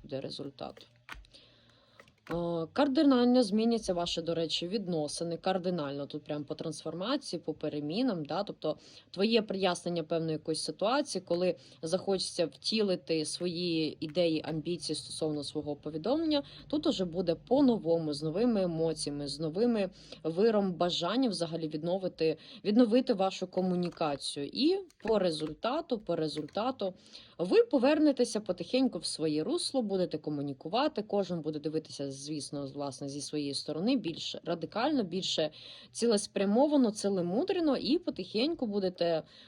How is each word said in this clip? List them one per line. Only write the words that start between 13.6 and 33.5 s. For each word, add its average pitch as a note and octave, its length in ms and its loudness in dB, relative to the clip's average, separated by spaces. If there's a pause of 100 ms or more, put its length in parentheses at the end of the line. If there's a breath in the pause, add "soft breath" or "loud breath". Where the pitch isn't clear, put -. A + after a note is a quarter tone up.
ідеї, D#3+ 460 0
амбіції D#3 500 -4
стосовно D3+ 480 -4
свого D3 320 -6
повідомлення, C#4 680 -2 (240 loud breath)
тут D#4 200 -2
уже G3 180 0
буде E3+ 300 -2
по-новому, E3+ 800 2
з D3 100 -8
новими G3 400 2
емоціями, D#3+ 640 -2
з C#3 120 -8
новими F#3+ 500 0 (340 loud breath)
виром G3 500 2
бажання F3 560 0
взагалі E3 380 -4
відновити, E3+ 680 -2 (280 loud breath)
відновити A#3 480 6
вашу F#3+ 340 0
комунікацію. F3 1080 -2
І D#4+ 240 2 (260)
по G#3+ 160 4
результату, F#3 800 -2
по E3+ 160 -4
результату D#3+ 800 -2 (460 loud breath)
ви C4 240 6
повернетеся C#4+ 760 4
потихеньку G#3 600 0
в E3 60 -8
своє D#3 380 0
русло, C4+ 380 -2
будете F#3 360 0
комунікувати, D#3 840 -2
кожен G3 400 -2
буде D3+ 180 -4
дивитися, D3+ 600 -6
звісно, C#3+ 480 -8
власне, C#3 420 -8
зі C#3 120 -8
своєї C#3+ 320 -4